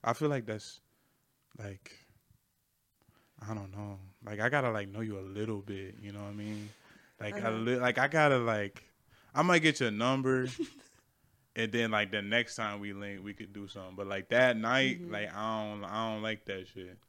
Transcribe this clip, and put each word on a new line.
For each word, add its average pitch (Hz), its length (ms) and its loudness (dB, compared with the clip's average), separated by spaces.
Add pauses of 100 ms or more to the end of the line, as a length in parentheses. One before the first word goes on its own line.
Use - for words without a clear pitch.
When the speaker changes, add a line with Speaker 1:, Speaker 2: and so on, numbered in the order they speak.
Speaker 1:
I 117 120 2
feel 151 160 0
like 131 160 -2
that's, 107 340 -8 (800)
like, 98 320 -12 (1600)
I 107 60 -6
don't 98 180 -8
know. 101 280 -10 (260)
Like, 104 140 -8
I 110 100 4
gotta, 131 220 4
like, 104 160 -2
know 101 140 -6
you 107 180 -4
a - 20 -8
little 104 400 -4
bit, 98 400 -8
you 101 120 -12
know 104 100 -8
what 101 60 -8
I 101 40 -10
mean? 104 360 -8 (500)
Like, 104 160 -6
Speaker 2:
Uh-huh. 113 140 -2
Speaker 1:
a - 20 0
li-, 113 240 0
like, 123 220 2
I 131 100 4
gotta, 147 300 6
like, 107 440 0 (540)
I 147 60 4
might 175 200 8
get 156 200 4
your 117 100 2
number, 127 560 2
Speaker 2:
<laughs> - 1080 -12
Speaker 1:
and 113 160 0
then, 117 200 2
like, 104 200 2
the 104 100 0
next 113 340 0
time 104 240 -4
we 101 140 -6
link, 101 300 -8
we 101 100 -8
could 98 180 -14
do 101 160 -10
something. 95 300 -12
But, 98 100 -4
like, 98 220 -4
that 123 280 8
night, 131 440 4
Speaker 2:
Mm-hmm. 175 100 -8
Speaker 1:
like, 104 240 -4
I 110 340 -2
don't, 104 140 -8
I 110 300 -2
don't 107 100 -4
like 110 220 -4
that 95 280 -8
shit, 92 240 -12 (120)